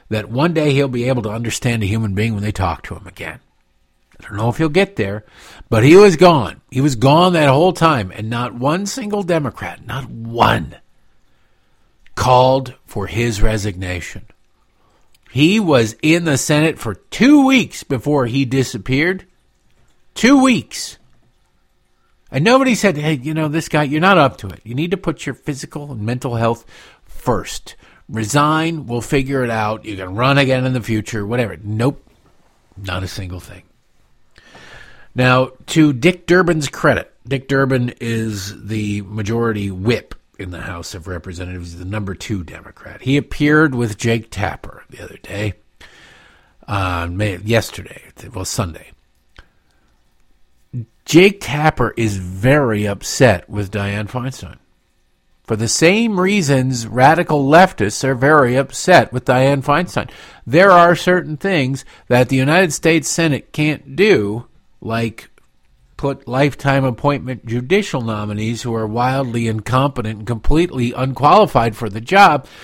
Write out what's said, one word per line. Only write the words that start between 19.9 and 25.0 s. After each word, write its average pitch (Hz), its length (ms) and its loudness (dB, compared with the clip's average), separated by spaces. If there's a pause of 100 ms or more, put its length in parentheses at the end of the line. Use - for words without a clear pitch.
Two 262 280 6
weeks. - 560 -2 (1300)
And 143 160 -2
nobody 254 300 2
said, 180 220 0
"Hey, 151 160 -2
you 143 200 -6
know, 156 140 -2
this 151 200 -4
guy, 151 140 -2
you're 147 180 -2
not 185 200 4
up 139 180 2
to 104 100 -12
it. 80 160 -14
You 117 120 -12
need 170 160 -4
to 190 60 -2
put 170 280 -8